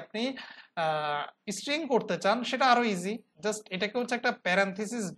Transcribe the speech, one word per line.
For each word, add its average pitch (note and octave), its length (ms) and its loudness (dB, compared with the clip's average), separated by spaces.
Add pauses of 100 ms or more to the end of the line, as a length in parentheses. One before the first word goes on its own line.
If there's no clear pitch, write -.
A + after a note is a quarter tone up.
আপনি, G#3+ 200 -6 (600)
আহ, D3+ 420 0 (320)
স্ট্রিং C#4+ 220 -2 (140)
করতে F#3 320 2
চান A3+ 260 4
সেটা C4+ 220 2
আরো A#3+ 100 6 (120)
ইজি। F#3 200 -4 (300)
Just G#3+ 180 -2 (120)
এটাকে G#3 240 -2
হচ্ছে B3 200 -2
একটা A#3+ 140 0 (120)
প্যারেনথেসিস G3 600 0 (140)